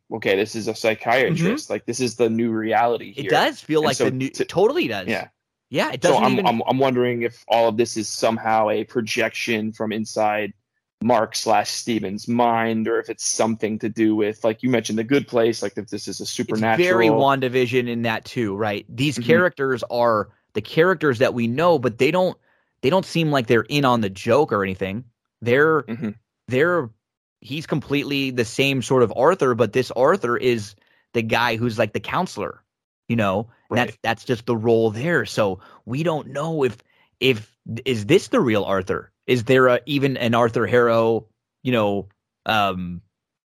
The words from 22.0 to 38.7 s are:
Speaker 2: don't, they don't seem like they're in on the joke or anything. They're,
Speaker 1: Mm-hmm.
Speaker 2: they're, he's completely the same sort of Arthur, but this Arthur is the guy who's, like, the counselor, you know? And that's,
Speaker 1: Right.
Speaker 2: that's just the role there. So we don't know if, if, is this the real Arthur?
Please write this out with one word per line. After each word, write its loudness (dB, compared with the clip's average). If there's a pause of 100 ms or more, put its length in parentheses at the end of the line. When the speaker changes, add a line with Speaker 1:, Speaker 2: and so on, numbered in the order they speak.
Speaker 2:
don't, 0 (440)
they 0
don't 2
seem -2
like 2
they're 4
in 0
on 4
the -2
joke 2
or 0
anything. -6 (380)
They're, 2
Speaker 1:
Mm-hmm. -8 (380)
Speaker 2:
they're, 0 (520)
he's -8
completely -2
the -2
same 0
sort 4
of -2
Arthur, 4
but 0
this 0
Arthur 0
is -2 (380)
the 0
guy 0
who's, -2
like, 0
the -6
counselor, -6 (440)
you 0
know? 0 (220)
And 0
that's, 0
Speaker 1:
Right. -20
Speaker 2:
that's -2
just -4
the 0
role 2
there. -2
So -2 (240)
we -6
don't -4
know -4
if, -2 (420)
if, 0 (280)
is -4
this 2
the 2
real 2
Arthur? -4 (140)